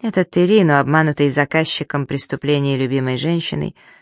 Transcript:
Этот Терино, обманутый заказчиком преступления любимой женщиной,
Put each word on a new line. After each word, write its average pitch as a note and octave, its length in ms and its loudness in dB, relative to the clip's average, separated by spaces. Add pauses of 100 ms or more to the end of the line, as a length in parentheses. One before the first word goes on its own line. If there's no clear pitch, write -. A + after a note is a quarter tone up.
Этот G3 300 -2
Терино, F3+ 480 4
обманутый D3 500 2
заказчиком C#3+ 760 -2
преступления C#3 680 -2
любимой C3 420 -2
женщиной, D#3+ 580 -4 (260)